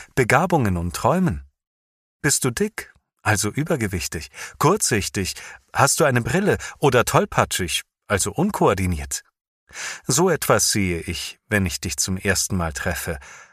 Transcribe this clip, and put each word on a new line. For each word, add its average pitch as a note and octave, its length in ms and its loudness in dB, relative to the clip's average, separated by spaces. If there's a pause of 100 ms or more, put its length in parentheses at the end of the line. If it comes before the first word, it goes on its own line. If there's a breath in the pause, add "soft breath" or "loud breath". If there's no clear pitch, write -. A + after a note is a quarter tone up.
(140 loud breath)
Begabungen C3 640 2
und E2+ 180 -4
Träumen? C3+ 480 0 (800)
Bist C#3+ 240 0
du C3 40 2
dick, - 440 -6 (260)
also G#2+ 300 0
übergewichtig, G#2+ 800 -4 (260 loud breath)
kurzsichtig, A2+ 760 0 (360 loud breath)
hast - 300 2
du E3 40 6
eine B2 180 4
Brille D#3 340 0 (220 loud breath)
oder B2+ 260 4
tollpatschig, - 760 0 (240)
also G2+ 260 0
unkoordiniert? F#2+ 920 0 (840 loud breath)
So F3+ 240 2
etwas C3+ 400 2
sehe F2+ 300 0
ich, - 480 -8
wenn G2+ 180 2
ich - 140 -6
dich - 160 -6
zum F#2+ 200 -2
ersten F#2+ 400 -2
Mal E2 160 -2
treffe. E2 460 -6 (340 loud breath)